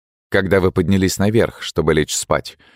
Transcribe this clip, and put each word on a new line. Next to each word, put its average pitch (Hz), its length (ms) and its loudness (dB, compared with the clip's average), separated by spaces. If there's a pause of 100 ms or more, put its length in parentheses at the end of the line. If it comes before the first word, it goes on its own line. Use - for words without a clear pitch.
(300)
Когда 95 300 2
вы 90 120 2
поднялись 92 460 0
наверх, 104 440 0
чтобы 80 340 -2
лечь 78 200 -2
спать, - 420 -4 (180)